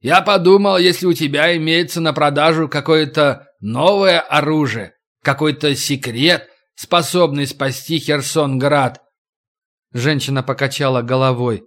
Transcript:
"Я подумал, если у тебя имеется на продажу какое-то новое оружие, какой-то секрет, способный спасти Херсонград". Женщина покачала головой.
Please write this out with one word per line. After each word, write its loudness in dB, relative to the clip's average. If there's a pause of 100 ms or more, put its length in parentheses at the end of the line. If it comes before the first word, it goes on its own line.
"Я 2
подумал, 4
если 0
у 2
тебя 0
имеется -2
на -2
продажу 0
какое-то 0 (140)
новое 2
оружие, -2 (280)
какой-то 0
секрет, -2 (260)
способный 0
спасти -4
Херсонград". 0 (920)
Женщина -2
покачала -2
головой. -2